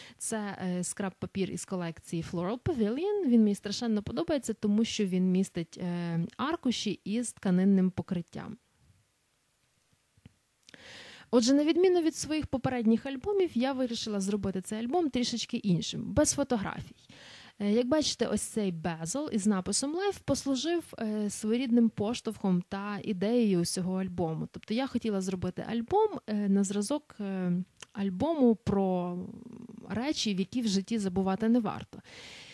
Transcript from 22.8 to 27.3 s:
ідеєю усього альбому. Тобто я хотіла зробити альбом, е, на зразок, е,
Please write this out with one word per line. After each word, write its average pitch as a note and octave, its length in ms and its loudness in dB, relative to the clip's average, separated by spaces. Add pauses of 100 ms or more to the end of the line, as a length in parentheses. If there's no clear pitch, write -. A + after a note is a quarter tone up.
ідеєю G#3 580 2
усього F#3 400 -2
альбому. E3 500 -4
Тобто - 220 -10
я C4 140 0
хотіла G#3+ 340 -2
зробити F#3 480 -4
альбом, F4+ 580 0
е, G#3 220 0
на G3 140 6
зразок, G3+ 560 -2
е, F#3+ 320 -2 (420)